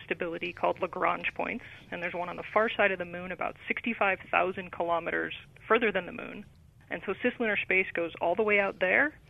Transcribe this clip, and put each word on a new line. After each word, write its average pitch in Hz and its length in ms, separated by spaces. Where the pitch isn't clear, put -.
stability 170 480
called 175 300
Lagrange 175 540
points. 185 280
And 175 120
there's 175 100
one 175 140
on 170 80
the 170 80
far 220 160
side 202 220
of 185 80
the 175 60
Moon 175 260
about - 240
sixty-five 202 500
thousand 180 420
kilometers 165 600
further 220 240
than 180 140
the 170 60
Moon. - 320
And 180 160
so 196 80
cislunar 226 380
space 185 320
goes 170 260
all 170 160
the 226 80
way 208 160
out 196 220
there. 226 360